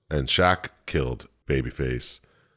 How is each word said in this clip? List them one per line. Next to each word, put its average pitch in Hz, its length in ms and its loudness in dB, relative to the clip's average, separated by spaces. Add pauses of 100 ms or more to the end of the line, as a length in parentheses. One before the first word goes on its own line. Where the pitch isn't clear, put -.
(100)
And 76 180 0
Shaq 90 380 4 (180)
killed 64 420 -2 (220)
Babyface. 64 720 -2 (360)